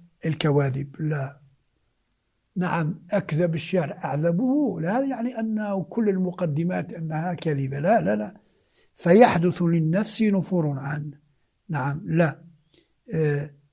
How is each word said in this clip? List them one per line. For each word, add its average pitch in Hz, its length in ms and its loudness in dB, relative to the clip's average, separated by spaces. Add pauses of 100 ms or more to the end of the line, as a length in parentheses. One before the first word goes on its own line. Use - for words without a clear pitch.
(260)
الكواذب". 139 720 0
لا. 151 400 -6 (1160)
نعم، 170 460 -2 (100)
أكذب 170 440 0
الشعر 165 360 -2 (120)
أعذبه، 170 800 0
لا 196 180 0
يعني 254 400 -4
أن 214 500 -4
كل 220 200 0
المقدمات 180 840 -2
أنها 160 400 -4
كاذبة، 139 460 -4
لا، 190 220 4
لا، 196 140 0
لا. 208 220 -6 (580)
فيحدث 180 680 6
للنفس 170 600 2
نفور 185 480 2
عنه. 147 480 -6 (520)
نعم، 143 360 -4
لا. 160 360 0 (720)
آه، 147 380 0 (220)